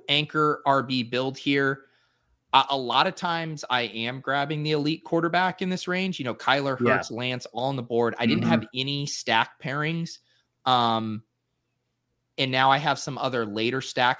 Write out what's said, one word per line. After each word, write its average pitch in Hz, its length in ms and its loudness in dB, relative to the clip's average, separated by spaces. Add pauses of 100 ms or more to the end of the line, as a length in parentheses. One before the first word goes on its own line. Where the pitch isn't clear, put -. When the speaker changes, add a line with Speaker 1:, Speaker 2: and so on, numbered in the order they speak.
Speaker 1:
anchor 151 580 2
R 139 180 4
B 127 200 -2
build 127 340 -2
here. 139 440 0 (720)
A, 135 160 8
a 139 80 0
lot 131 300 2
of 185 80 -4
times 165 540 -4
I 123 120 2
am 117 400 -6
grabbing 143 420 -2
the 156 80 0
elite 151 320 0
quarterback 175 580 0
in 185 60 -4
this 185 180 -4
range. 185 320 -2
You 143 60 -8
know, 117 120 -4
Kyler, 135 440 0
Speaker 2:
Yeah. 117 160 4
Speaker 1:
Hurts, 90 160 -4
Lance, 123 360 -6
all 117 180 -6
on 139 100 -2
the 131 80 -6
board. 117 340 0
I 120 80 0
didn't 127 200 2
have 113 160 2
Speaker 2:
Mm-hmm. 127 180 -8
Speaker 1:
any 143 260 -4
stack - 560 0
pairings. 156 580 -4 (460)
Um, 113 580 2 (1120)
and 135 140 0
now 131 180 6
I 139 100 6
have 143 200 0
some 135 180 -8
other 123 280 -2
later 113 340 -2
stack 127 400 0